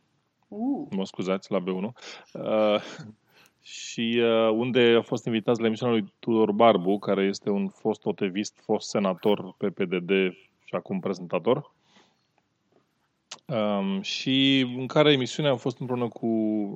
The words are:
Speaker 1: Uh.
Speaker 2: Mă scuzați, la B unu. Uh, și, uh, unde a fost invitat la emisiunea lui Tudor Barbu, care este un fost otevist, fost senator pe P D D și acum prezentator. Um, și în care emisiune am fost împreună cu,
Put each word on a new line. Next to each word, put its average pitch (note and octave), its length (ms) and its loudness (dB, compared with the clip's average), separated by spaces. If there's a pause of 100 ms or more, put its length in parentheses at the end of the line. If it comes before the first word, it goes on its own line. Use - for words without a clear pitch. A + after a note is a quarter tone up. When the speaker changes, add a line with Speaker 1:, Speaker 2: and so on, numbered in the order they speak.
(480)
Speaker 1:
Uh. G#3+ 420 -6
Speaker 2:
Mă G2+ 160 -4
scuzați, - 460 -6
la G2 80 0
B F2+ 80 -6
unu. F#2+ 260 -4 (400)
Uh, G#2+ 480 2 (840)
și, A#2 600 -4
uh, A2+ 280 4
unde A#2 460 4
a A2+ 40 4
fost - 240 -4
invitat A#2 320 0
la A2+ 80 0
emisiunea A2+ 300 0
lui G#2 240 -2
Tudor A2 320 2
Barbu, G2+ 480 4
care G2 240 0
este G2+ 260 -2
un G2 200 0
fost - 360 -6
otevist, G2+ 580 -6
fost G#2+ 260 -2
senator F#2+ 680 0
pe G2+ 120 -2
P - 140 -8
D F2 100 -4
D F2+ 180 0 (540)
și - 100 -8
acum F#2+ 240 -6
prezentator. F#2+ 720 -2 (1700)
Um, G2 560 -2
și C3+ 580 0 (180)
în C3 100 -6
care D3+ 240 4
emisiune C#3 380 0
am B2+ 80 2
fost B2 220 -6
împreună B2 280 -4
cu, A#2 200 -6 (480)